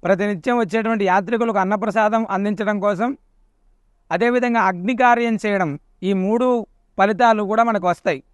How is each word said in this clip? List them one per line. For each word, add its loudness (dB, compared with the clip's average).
ప్రతినిత్యం 0
వచ్చేటువంటి -2
యాత్రికులకు 0
అన్నప్రసాదం 0
అందించడం -2
కోసం, -2
అదేవిధంగా 0
అగ్ని 0
కార్యం 2
చేయడం, -2
ఈ 0
మూడు 0
ఫలితాలు 4
కూడా 2
మనకు 0
వస్తాయి. -2